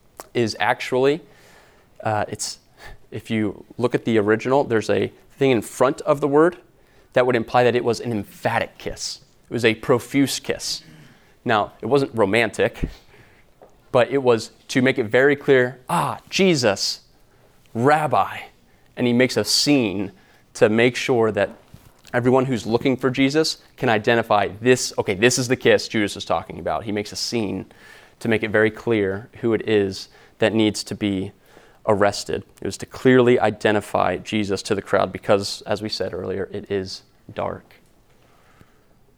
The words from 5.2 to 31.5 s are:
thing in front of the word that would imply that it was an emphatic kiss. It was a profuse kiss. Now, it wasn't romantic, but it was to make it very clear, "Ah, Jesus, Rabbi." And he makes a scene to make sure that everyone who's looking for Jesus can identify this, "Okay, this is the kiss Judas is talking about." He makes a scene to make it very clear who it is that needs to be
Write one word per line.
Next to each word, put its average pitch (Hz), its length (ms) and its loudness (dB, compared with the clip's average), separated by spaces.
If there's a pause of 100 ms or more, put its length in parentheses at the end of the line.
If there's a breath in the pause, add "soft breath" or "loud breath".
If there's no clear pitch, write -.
thing 135 180 0
in 113 100 2
front - 420 0
of 147 200 0
the 151 60 0
word 156 280 4 (560 soft breath)
that 127 140 2
would 123 100 2
imply 123 280 2
that 117 120 4
it 123 80 0
was 113 160 -2
an 120 100 -6
emphatic 110 680 -4
kiss. - 420 -12 (300)
It - 20 -8
was 117 140 0
a 110 80 4
profuse 131 640 0
kiss. - 420 -8 (600 loud breath)
Now, 110 380 0
it 107 40 -8
wasn't 139 280 0
romantic, 107 760 0 (1040 loud breath)
but 120 180 2
it 139 120 0
was 120 300 2 (160)
to 135 120 0
make 123 180 2
it 120 60 -2
very 131 320 4
clear, 127 420 2 (120)
"Ah, 151 300 -2 (100)
Jesus, 143 720 0 (720 soft breath)
Rabbi." 127 640 0 (560 soft breath)
And 123 100 -2
he 120 60 2
makes 123 240 2
a 104 80 0
scene 110 680 0 (420 soft breath)
to 110 160 4
make 117 260 2
sure 113 340 0
that 98 200 -2 (640)
everyone 127 320 2
who's 120 200 -4
looking 120 300 0
for 135 140 -2
Jesus 135 480 0 (180 soft breath)
can 123 140 0
identify 107 580 2
this, 113 480 0
"Okay, 120 180 -2
this 117 240 2
is 123 100 -4
the 127 80 0
kiss 110 320 2
Judas 104 280 -2
is 98 80 -14
talking 85 340 -4
about." 85 260 -4
He 107 80 -8
makes 104 200 -6
a 95 40 -14
scene 107 500 -4 (540 loud breath)
to 117 80 -4
make 110 140 2
it 110 80 -4
very 110 200 2
clear 104 580 -4 (140)
who 117 100 0
it 107 160 -2
is 101 400 -2 (300 soft breath)
that 104 160 0
needs 107 300 0
to - 100 -12
be 98 380 -4 (540 soft breath)